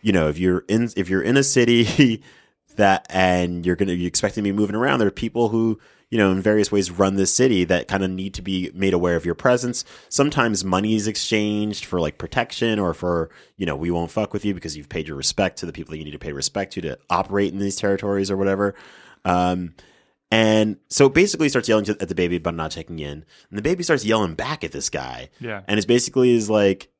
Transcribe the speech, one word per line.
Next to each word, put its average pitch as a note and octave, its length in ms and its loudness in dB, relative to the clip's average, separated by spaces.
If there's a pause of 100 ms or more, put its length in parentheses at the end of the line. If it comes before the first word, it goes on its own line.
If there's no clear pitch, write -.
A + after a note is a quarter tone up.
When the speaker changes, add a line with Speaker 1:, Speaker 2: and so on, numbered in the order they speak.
Speaker 1:
you G#2+ 100 2
know, E2 160 4
if D2+ 100 -2
you're F2+ 300 0
in, A2+ 300 0
if F#2 120 -4
you're F#2+ 140 2
in A#2+ 140 2
a C#3 60 4
city A#2 760 4 (280)
<laughs> - 260 -20
that, G2 340 4
and F2+ 560 2
you're F2+ 120 2
gonna, G2 160 0
you're F2 160 -2
expecting G#2 340 -2
to G2+ 80 0
be G2 40 -2
moving G#2 200 0
around, C3 240 0
there G#2+ 80 4
are F#2+ 40 0
people A#2 380 -2
who, A2+ 300 0 (300)
you A#2 80 -2
know, G2 140 6
in F#2+ 100 0
various G#2+ 300 2
ways G2 180 0
run F#2+ 280 0
this F#2+ 160 2
city A#2 320 4
that F2 220 0
kinda F#2+ 200 -2
need F#2+ 260 -6
to - 80 -12
be F#2 320 -4
made F#2+ 220 0
aware F2 200 0
of D#2+ 100 -4
your E2+ 100 -2
presence. B2 500 0 (240)
Sometimes A#2+ 560 0
money G2 300 0
is G#2 120 -2
exchanged G#2 760 -4
for, F2+ 160 -4
like, D2+ 160 -4
protection A2+ 640 -4
or F2 160 -2
for, F2 340 -4 (280)
you F#2+ 100 -4
know, D2 80 -4
"We E2+ 160 -4
won't E2+ 180 -2
fuck G#2+ 240 -4
with G#2 100 -6
you G2+ 120 -2
because D#2+ 200 -12
you've D2 140 -18
paid D#2+ 180 -6
your D2+ 80 -10
respect F2 440 -2
to F2+ 80 -10
the D#2+ 40 -10
people D#2 200 -14
that D#2 80 -10
you D2+ 60 -12
need D2+ 60 -14
to D2+ 80 -16
pay D#2+ 140 -10
respect - 400 -6
to, F#2 80 -8
to D#2 160 -8 (140)
operate F#2 420 -2
in G2 60 -8
these G2 160 -4
territories," G2 560 -2
or F#2+ 60 -2
whatever. G2 360 0 (500)
Um, F2+ 520 0 (560)
and A2 460 4 (120)
so C3+ 200 6
basically D#3+ 360 2
he C#3 40 2
starts B2+ 180 0
yelling G#2+ 180 2
to, G#2 140 -4
at F#2 80 -6
the E2 80 -6
baby F2 220 0
about E2 180 -4
not D#2 160 -6
checking E2 280 -12
in. D2 240 -12 (260)
And G2 80 -12
the G#2 40 -8
baby F3 220 -2
starts C#3+ 220 0
yelling G#2+ 300 0
back C#3+ 280 -6
at D#2+ 80 -8
this C#2+ 180 -8
guy. C2 400 -10 (100)
Speaker 2:
Yeah. A2 280 -10
Speaker 1:
And G#2 100 2
it's G2 100 0
basically B2 480 4
is G#2+ 140 0
like G2+ 400 2 (100)